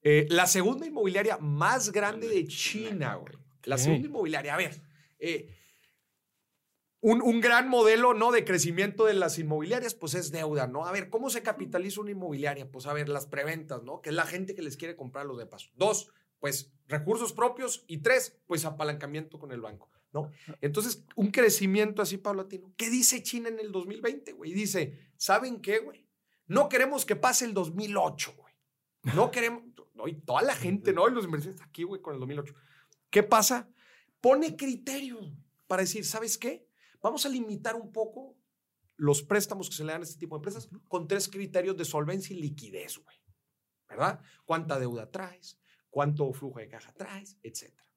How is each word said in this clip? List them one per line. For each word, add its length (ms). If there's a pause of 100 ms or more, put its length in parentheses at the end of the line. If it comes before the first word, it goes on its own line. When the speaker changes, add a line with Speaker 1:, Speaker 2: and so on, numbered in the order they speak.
Speaker 1:
eh, 200
la 180
segunda 380
inmobiliaria 520
más 540
grande 380
de 180
Speaker 2:
China. 420
Speaker 1:
China, 260
güey. 180 (300)
La 120
Speaker 3:
Ok. 60
Speaker 1:
segunda 260
inmobiliaria. 460
A 40
ver, 240 (380)
eh, 340 (1500)
un, 220
un 200
gran 280
modelo, 440
¿no? 180
de 140
crecimiento 600
de 80
las 240
inmobiliarias, 560
pues 220
es 160
deuda, 360
¿no? 180
A 60
ver, 180
¿cómo 200
se 140
capitaliza 580
una 100
inmobiliaria? 600
Pues 160
a 60
ver, 140
las 200
preventas, 560
¿no? 180
Que 80
es 60
la 100
gente 300
que 60
les 160
quiere 180
comprar 300
los 120
depas. 380
Dos, 340 (300)
pues 320 (160)
recursos 460
propios. 540
Y 120
tres, 480
pues 180
apalancamiento 760
con 120
el 100
banco, 300 (200)
¿no? 200 (300)
Entonces, 440 (100)
un 160
crecimiento 720
así 160
paulatino. 600
¿Qué 120
dice 320
China 280
en 100
el 120
dos 140
mil 160
veinte, 320
güey? 200
Dice, 440 (200)
¿saben 440
qué, 180
güey? 280 (400)
No 200
queremos 380
que 100
pase 300
el 80
dos 220
mil 220
ocho, 400
güey. 160 (600)
No 160
queremos, 320 (300)
no, 140
y 80
toda 260
la 140
gente, 380
¿no? 140
Y 60
los 120
inversionistas 420
aquí, 160
güey, 180
con 140
el 40
dos 80
mil 120
ocho. 160 (540)
¿Qué 140
pasa? 460 (500)
Pone 380
criterios 760 (360)
para 160
decir, 200
¿sabes 340
qué? 300 (340)
Vamos 240
a 40
limitar 460
un 180
poco 420 (600)
los 240
préstamos 480
que 60
se 100
le 80
dan 80
a 20
este 160
tipo 160
de 40
empresas 280 (200)
con 200
tres 220
criterios 480
de 80
solvencia 500
y 60
liquidez, 560
güey. 180 (720)
¿Verdad? 320 (260)
¿Cuánta 340
deuda 320
traes? 480 (300)
¿Cuánto 440
flujo 260
de 80
caja 260
traes? 500
Etcétera. 420 (120)